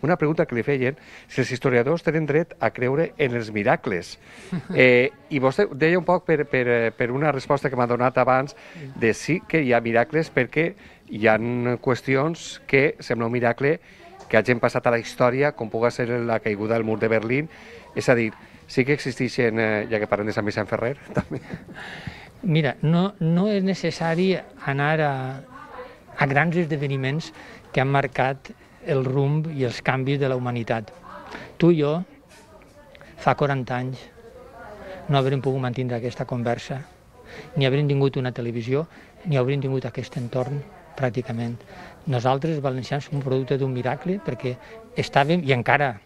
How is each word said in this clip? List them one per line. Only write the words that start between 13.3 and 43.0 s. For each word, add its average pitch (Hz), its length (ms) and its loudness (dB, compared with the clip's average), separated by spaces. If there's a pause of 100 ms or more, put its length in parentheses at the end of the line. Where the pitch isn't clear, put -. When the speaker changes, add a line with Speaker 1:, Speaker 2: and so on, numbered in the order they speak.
Speaker 1:
miracle 123 460 2 (500)
que 113 80 6
hagin 113 220 4
passat 123 280 2
a 123 80 4
la - 40 0
història, 127 540 2
com 113 160 -8
puga 117 220 2
ser 123 180 -2
la 117 300 0
caiguda 107 360 -2
del 113 80 0
mur 110 160 0
de 110 100 2
Berlín. 113 400 0 (460)
És 135 140 -2
a 127 60 8
dir, 113 160 0 (340)
sí - 200 0
que 143 80 2
existeixen, 120 680 -2
eh, 110 320 0
ja 107 80 0
que 104 80 -2
parlem 104 200 0
de 104 60 -4
Sant 107 140 -2
Vicent 107 200 -4
Ferrer, 117 280 -2 (120)
<laughs> 202 60 -14
també. - 280 -4 (1000)
Speaker 2:
Mira, 156 400 2
no, 175 380 2
no 170 300 2
és 202 140 0
necessari 180 680 0 (340)
anar 143 360 0
a, 147 100 2 (1080)
a 147 100 4
grans 156 300 2
esdeveniments 143 760 -2 (400)
que 135 100 2
han 135 120 2
marcat 135 560 0 (360)
el 135 200 0
rumb 143 480 0
i 135 120 -2
els 113 160 -4
canvis 131 380 0
de 139 100 2
la 131 80 0
humanitat. 120 540 -4 (680)
Tu 170 160 6
i 160 80 2
jo, 147 120 2 (1200)
fa 135 180 2
quaranta 135 420 -2
anys, 127 240 -6 (1080)
no 143 120 4
haurem 135 220 0
pogut 135 200 0
mantenir 123 360 -4
aquesta 120 280 -6
conversa, 120 540 -4 (760)
ni 139 120 4
haurem 143 200 2
tingut 139 300 2
una 127 160 -2
televisió, 120 540 -2 (380)
ni 147 120 2
haurem 135 240 2
tingut 131 240 -2
aquest 120 320 -8
entorn, 127 420 -4 (360)
pràcticament. 120 640 -4 (500)
Nosaltres, 135 480 2
els 143 80 -4
valencians, 131 460 -4